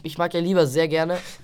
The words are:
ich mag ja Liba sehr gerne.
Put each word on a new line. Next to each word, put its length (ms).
ich 140
mag 140
ja 80
Liba 260
sehr 220
gerne. 300